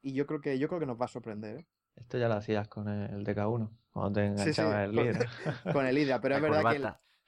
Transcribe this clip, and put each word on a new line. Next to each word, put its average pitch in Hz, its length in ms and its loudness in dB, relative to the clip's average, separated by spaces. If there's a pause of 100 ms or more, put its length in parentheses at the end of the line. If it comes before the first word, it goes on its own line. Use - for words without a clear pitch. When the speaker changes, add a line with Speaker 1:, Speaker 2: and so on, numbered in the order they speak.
Speaker 1:
Y 135 140 -6
yo 143 120 0
creo 156 140 -4
que, 139 180 0
yo 147 100 0
creo 175 120 -2
que 151 60 -2
nos 120 120 -4
va 127 60 2
a 117 40 -6
sorprender, 110 500 -10
¿eh? 170 80 -18 (300)
Speaker 2:
Esto 117 200 -8
ya 120 120 2
lo 113 60 4
hacías 107 340 -2
con 104 200 -8
el 101 360 -4
D 104 100 0
K 104 120 0
uno, 113 300 -2 (140)
cuando 101 220 -2
te 104 160 2 (100)
Speaker 1:
Sí, 147 160 2
sí, - 80 0
Speaker 2:
enganchabas 104 260 2
el 104 60 -4
Speaker 1:
con, 117 120 4
Speaker 2:
Hydra. 117 240 0
Speaker 1:
<laughs> - 440 -6
con 139 120 2
el 131 120 4
Hydra, 131 220 2
pero 131 120 2
Speaker 3:
La 139 60 2
Speaker 1:
es 143 40 0
verdad 151 280 4
que 147 60 4
el, 143 60 -2
Speaker 3:
corbata. 107 200 -6 (260)